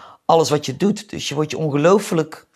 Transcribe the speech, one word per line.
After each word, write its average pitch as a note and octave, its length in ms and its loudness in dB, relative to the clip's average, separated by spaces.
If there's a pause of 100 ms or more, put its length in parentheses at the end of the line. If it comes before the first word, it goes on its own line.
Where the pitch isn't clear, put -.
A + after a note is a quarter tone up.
(260)
alles D#3+ 240 4
wat D3 160 0
je C3 120 -8
doet. G#3 320 -2
Dus - 200 -10
je C#3+ 60 -8
wordt D3+ 160 -4
je - 60 -8
ongelooflijk D#3+ 880 0 (100)